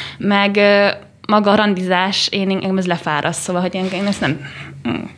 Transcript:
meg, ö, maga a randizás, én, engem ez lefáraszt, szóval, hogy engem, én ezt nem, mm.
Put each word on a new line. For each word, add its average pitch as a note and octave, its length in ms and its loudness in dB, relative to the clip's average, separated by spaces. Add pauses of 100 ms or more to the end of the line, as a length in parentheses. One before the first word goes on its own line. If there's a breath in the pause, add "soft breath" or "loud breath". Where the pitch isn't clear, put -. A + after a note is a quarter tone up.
(180 loud breath)
meg, G3+ 380 2
ö, G3+ 300 6 (420)
maga G#3 220 4
a G3+ 40 6
randizás, F#3+ 760 0
én, G3 200 -2
engem F#3+ 280 -2
ez F#3 80 -2
lefáraszt, E3 540 -2
szóval, F3+ 220 -4
hogy F#3 140 -4
engem, F#3 240 -4
én G3+ 60 -2
ezt G3+ 140 -2
nem, C#3 200 -2 (480 loud breath)
mm. F2 60 -2 (240)